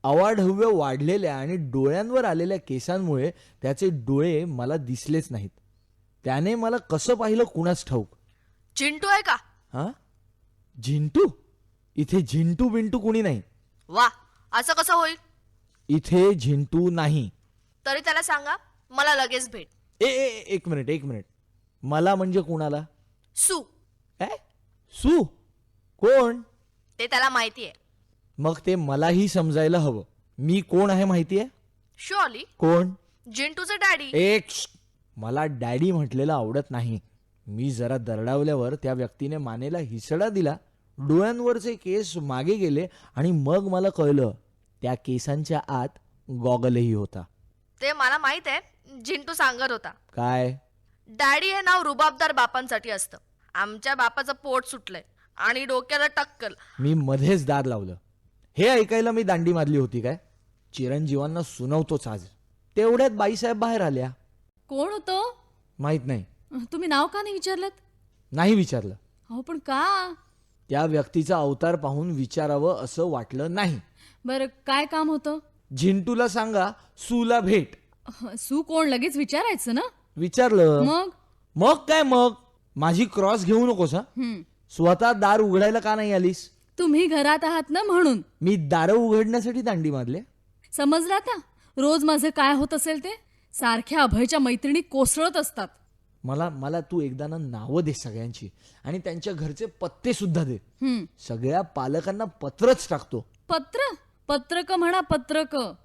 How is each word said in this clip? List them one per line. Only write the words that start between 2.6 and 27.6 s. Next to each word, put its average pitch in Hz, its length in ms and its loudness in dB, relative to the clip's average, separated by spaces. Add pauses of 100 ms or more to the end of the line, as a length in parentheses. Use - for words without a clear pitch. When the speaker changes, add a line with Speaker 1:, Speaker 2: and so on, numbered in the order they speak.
Speaker 1:
त्याचे 139 260 0
डोळे 151 560 0
मला 135 320 -4
दिसलेच 139 540 -4
नाहीत. 101 200 -8 (720)
त्याने 147 300 -2
मला 226 220 -2
कसं 233 380 0
पाहिलं 226 300 2
कुणास 170 420 -2
ठाऊक. 117 220 -2 (680)
Speaker 2:
"झिंटू 302 300 -2
आहे 403 160 4
का?" 254 140 0 (360)
Speaker 1:
"हा? 165 200 -6 (920)
झिंटू? 147 440 2 (720)
इथे 165 240 0
झिंटू 165 480 2
बिंटू 220 300 0
कुणी 220 240 0
नाही." 131 200 -2 (460)
Speaker 2:
"वा, 226 200 4 (440)
असं 247 200 0
कसं 320 220 2
होईल?" 330 220 2 (720)
Speaker 1:
"इथे 180 460 4
झिंटू 147 560 2
नाही." 151 400 0 (560)
Speaker 2:
"तरी 269 140 -2
त्याला 320 220 0
सांगा, 302 340 -2 (340)
मला 285 240 2
लगेच 254 360 -2
भेट." 185 160 -16 (340)
Speaker 1:
"ए, 226 60 6
ए, 269 220 2
ए, 220 180 -8
एक 185 220 -4
मिनिट, 139 220 -4
एक 147 140 -2
मिनिट. 117 200 -10 (580)
मला 160 320 2
म्हणजे 185 260 0
कुणाला?" 156 440 -4 (520)
Speaker 2:
"सू." 349 260 -2 (580)
Speaker 1:
"ए? 190 60 -4 (760)
सू? 294 220 4 (760)
कोण?" 240 420 4 (580)
Speaker 2:
"ते 233 80 -4
त्याला 262 220 2
माहिती 233 360 2